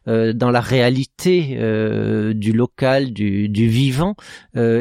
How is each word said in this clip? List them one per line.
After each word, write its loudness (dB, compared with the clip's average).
euh, 0
dans 0
la 0
réalité, 0
euh, 0
du 0
local, 0
du, -2
du 2
vivant, 0
euh, 2